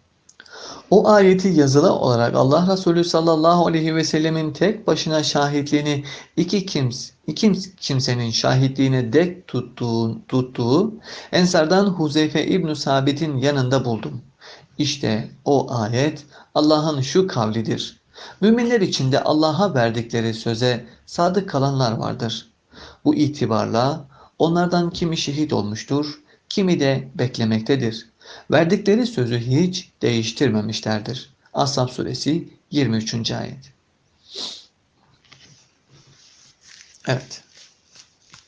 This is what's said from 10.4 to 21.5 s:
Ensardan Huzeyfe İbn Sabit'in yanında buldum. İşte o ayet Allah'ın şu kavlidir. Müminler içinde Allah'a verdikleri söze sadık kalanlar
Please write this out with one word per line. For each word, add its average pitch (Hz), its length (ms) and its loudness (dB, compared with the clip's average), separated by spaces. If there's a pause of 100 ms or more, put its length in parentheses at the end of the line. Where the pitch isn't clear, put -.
Ensardan 180 540 4
Huzeyfe 156 640 0
İbn 165 260 0
Sabit'in 139 640 0
yanında 131 480 2
buldum. 117 360 -6 (560)
İşte 113 520 -2 (160)
o 135 280 2
ayet 120 520 -2 (300)
Allah'ın 151 460 2
şu 185 260 2
kavlidir. 113 720 -4 (420)
Müminler 233 400 4
içinde 139 420 0
Allah'a 156 500 2
verdikleri 117 600 0
söze 117 520 -2 (200)
sadık 185 440 0
kalanlar 131 420 0